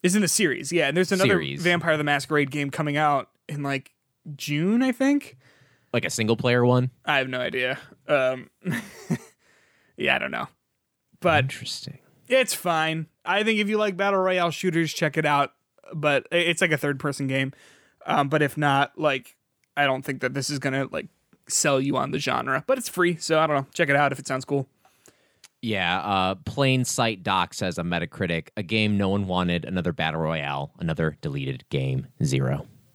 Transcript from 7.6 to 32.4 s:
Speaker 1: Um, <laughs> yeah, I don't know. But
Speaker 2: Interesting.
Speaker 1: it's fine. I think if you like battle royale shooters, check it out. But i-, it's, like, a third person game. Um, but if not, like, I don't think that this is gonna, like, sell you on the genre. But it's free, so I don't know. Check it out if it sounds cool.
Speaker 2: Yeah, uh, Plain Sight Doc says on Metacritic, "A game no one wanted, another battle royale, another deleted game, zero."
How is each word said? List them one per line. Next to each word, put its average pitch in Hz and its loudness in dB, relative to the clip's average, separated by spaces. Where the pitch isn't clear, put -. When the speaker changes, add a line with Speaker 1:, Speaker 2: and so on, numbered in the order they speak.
Speaker 1:
Um, 131 0
<laughs> 180 -4
yeah, 135 0
I - -2
don't - -4
know. - -8
But 156 4
Speaker 2:
Interesting. - -10
Speaker 1:
it's 254 2
fine. 160 -2
I 196 0
think 220 2
if 202 0
you 214 0
like 208 0
battle 196 2
royale 185 2
shooters, 165 0
check 156 0
it 151 0
out. 143 2
But 147 0
i-, 170 -2
it's, 170 2
like, 175 2
a 147 2
third 143 -2
person 143 -4
game. 135 -2
Um, 143 2
but 147 2
if 143 0
not, 143 2
like, 135 -2
I 143 4
don't 135 0
think 135 -6
that 131 -2
this 135 -4
is 143 -4
gonna, 135 -2
like, - -6
sell 139 2
you 135 0
on 135 -2
the 156 -2
genre. 131 -2
But 269 2
it's 240 -8
free, 175 0
so 156 2
I 160 4
don't 151 0
know. 135 -2
Check 160 2
it 139 4
out 143 4
if 139 -6
it - -12
sounds 131 -4
cool. 139 0
Speaker 2:
Yeah, 95 0
uh, 95 0
Plain 131 0
Sight 113 0
Doc 92 0
says 90 -2
on 85 -4
Metacritic, 85 -2
"A 104 -6
game 107 2
no 98 2
one 98 0
wanted, 87 0
another 87 -2
battle 80 -2
royale, 73 -4
another 80 -2
deleted 67 -6
game, 67 -2
zero." 67 0